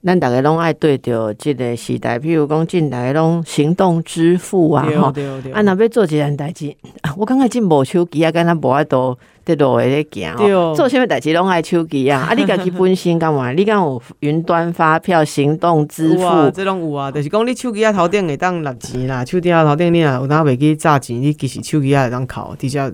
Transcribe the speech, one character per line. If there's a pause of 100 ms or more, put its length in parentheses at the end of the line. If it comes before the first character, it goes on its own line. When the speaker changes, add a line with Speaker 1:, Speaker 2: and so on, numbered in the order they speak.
Speaker 1:
咱
大
家
拢
爱
对
着
这
个
时
代，
譬
如
讲
近
代
拢
行
动
支
付
啊，
Speaker 2:
对，
Speaker 1:
吼。
Speaker 2:
对，
对。
Speaker 1:
啊，
若
要
做
一
件
代
志， (260)
啊，
我
感
觉
真
无
手
机
啊，
敢
若
无
法
度 (280)
在
路
的
咧
行
哦。
Speaker 2:
对。
Speaker 1:
做
啥
物
代
志
拢
爱
手
机
啊？
啊，
你
家
己
本
身
干
嘛？
<laughs>
你
敢
有 (180)
云
端
发
票、
行
动
支
付？
Speaker 2:
有
啊，
这
拢
有
啊，
就
是
讲
你
手
机
啊
头
顶
会
当
纳
钱
啦，
手
机
啊
头
顶
你
若
有
当
袂
记
炸
钱，
你
其
实
手
机
啊
会
当
扣，
直
接，